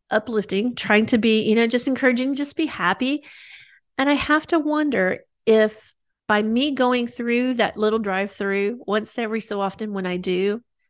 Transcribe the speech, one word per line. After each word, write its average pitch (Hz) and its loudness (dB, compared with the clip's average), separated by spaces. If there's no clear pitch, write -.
uplifting, 220 -2
trying 214 4
to 247 2
be, 220 4
you 214 2
know, 233 4
just 240 0
encouraging, 254 0
just 285 -4
be 320 0
happy. 254 -2
And 269 2
I 294 4
have 302 0
to 339 2
wonder 294 0
if 220 2
by 208 2
me 240 0
going 247 0
through 240 -2
that 226 0
little 214 0
drive-through 202 -4
once 220 -4
every 226 -4
so 208 -6
often 196 -6
when 190 -4
I 180 -4
do, 190 -2